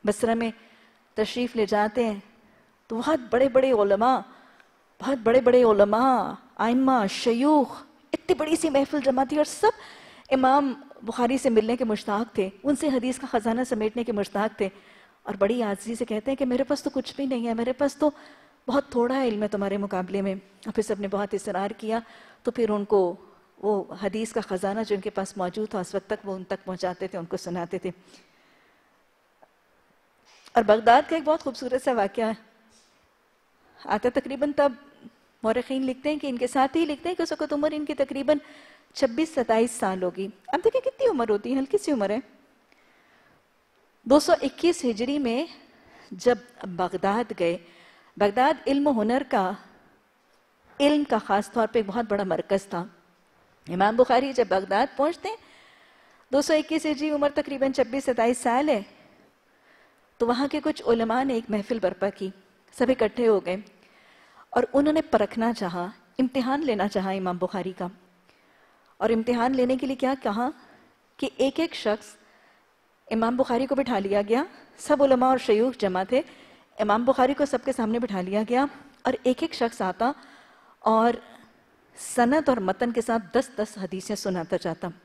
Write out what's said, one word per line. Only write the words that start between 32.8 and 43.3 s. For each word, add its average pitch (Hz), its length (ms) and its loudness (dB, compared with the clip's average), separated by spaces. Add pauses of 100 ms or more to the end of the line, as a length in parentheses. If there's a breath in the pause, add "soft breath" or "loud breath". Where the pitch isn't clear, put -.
آتا 214 240 0
ہے، 262 120 0
تقریباً 277 320 -4
تب 285 200 2 (720)
مورخین 247 400 -2
لکھتے 262 260 -4
ہیں 302 100 -2
کہ 294 80 -8
ان 247 120 -4
کے 247 80 -2
ساتھی 277 380 2
لکھتے 302 240 -6
ہیں 359 80 -4
کہ - 60 -2
اس 330 100 -2
وقت 302 200 -4
عمر 294 200 0
ان 302 120 -6
کی 294 100 -6
تقریباً 277 420 0 (580 loud breath)
چھبیس 277 340 0
ستائیس 233 420 2
سال 190 320 -4
ہوگی۔ 185 260 -4 (180)
اب 330 180 -2
دیکھیں 480 160 2
کتنی 539 260 -2
عمر 254 220 2
ہوتی 214 260 0
ہے، 269 40 2
ہلکی 277 200 0
سی 320 140 -2
عمر 202 180 0
ہے۔ 214 80 -2 (1900 soft breath)